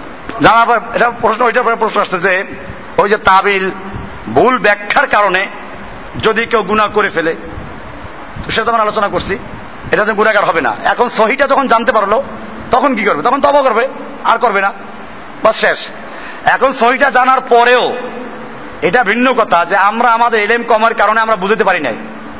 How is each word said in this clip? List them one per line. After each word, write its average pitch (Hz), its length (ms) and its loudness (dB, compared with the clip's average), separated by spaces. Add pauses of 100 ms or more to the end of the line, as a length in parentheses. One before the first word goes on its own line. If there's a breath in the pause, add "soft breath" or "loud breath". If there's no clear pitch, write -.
(400)
জানার 220 260 6
পর 233 140 2 (140)
এটা 233 160 2
প্রশ্ন, 220 340 0
ওইটার 233 180 2
পরে 226 140 0
প্রশ্ন 214 240 0
আসছে 180 180 -2
যে 185 260 2 (540)
ওই 208 100 4
যে 214 80 4
তাবিল 190 540 4 (640)
ভুল 226 240 4
ব্যাখ্যার 208 480 0
কারণে 196 400 2 (760)
যদি 220 240 2
কেউ 226 160 0
গুনাহ 208 260 0
করে 202 200 0
ফেলে, 165 280 -2 (1080)
তো - 60 -10
সেটা 220 140 0
তো 220 60 0
আমরা 226 120 2
আলোচনা 208 260 0
করছি, 180 300 -4 (540)
এটা 185 120 2
যে 214 80 -2
গুনাহগার 208 320 2
হবে 165 160 0
না। 113 240 0
এখন 240 240 2
সহিটা 254 380 0
যখন 269 220 2
জানতে 233 240 2
পারলো, 208 300 2 (480)
তখন 254 240 2
কি 202 100 -2
করবে? 160 180 0
তখন 247 180 2
তওবা 285 220 4
করবে, 247 260 2 (360)
আর 226 140 2
করবে 208 220 2
না, 196 120 0 (720)
বাস, 220 140 2
শেষ। 180 320 -2 (560 loud breath)
এখন 220 280 2
সহিটা 240 380 2
জানার 254 300 4
পরেও 240 560 4 (840)
এটা 190 220 2
ভিন্ন 240 280 2
কথা 180 320 2
যে 180 120 0
আমরা 214 320 2
আমাদের 226 420 2
ইলম 240 120 2
কমের 226 320 2
কারণে 220 260 2
আমরা 220 160 2
বুঝতে 196 280 0
পারি 180 160 2
নাই, 120 140 -2 (460)